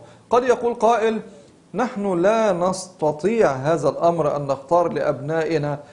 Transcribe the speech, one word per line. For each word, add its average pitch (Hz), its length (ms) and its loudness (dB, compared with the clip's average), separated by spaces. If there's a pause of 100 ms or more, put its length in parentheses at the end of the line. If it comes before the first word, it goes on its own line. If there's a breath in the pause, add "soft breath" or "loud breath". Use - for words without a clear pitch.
(300 loud breath)
قد 240 120 4
يقول 240 320 0
قائل: 226 460 2 (540 loud breath)
"نحن 185 480 -2
لا 220 300 2
نستطيع 175 1000 0
هذا 147 360 0
الأمر، 147 480 0
أن 143 100 -4
نختار 170 460 0
لأبنائنا 147 840 -2 (140)